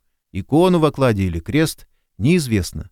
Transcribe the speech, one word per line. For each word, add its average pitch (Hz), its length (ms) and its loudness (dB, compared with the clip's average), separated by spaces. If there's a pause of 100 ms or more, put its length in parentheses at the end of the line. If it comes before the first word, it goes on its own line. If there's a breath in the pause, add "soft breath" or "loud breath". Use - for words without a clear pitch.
(300)
Икону 165 480 2
в 156 60 4
окладе 131 400 0
или 85 160 -4
крест, - 480 -4 (300)
неизвестно. 113 720 -2